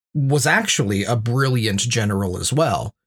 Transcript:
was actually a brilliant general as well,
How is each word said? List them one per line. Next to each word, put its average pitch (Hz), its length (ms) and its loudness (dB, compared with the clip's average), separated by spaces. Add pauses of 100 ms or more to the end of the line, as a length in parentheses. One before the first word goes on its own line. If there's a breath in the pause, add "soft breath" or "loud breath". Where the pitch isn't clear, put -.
(160)
was 143 320 2
actually 147 560 0
a 120 120 0
brilliant 117 680 0
general 101 560 -2
as - 140 -4
well, 113 440 0 (120)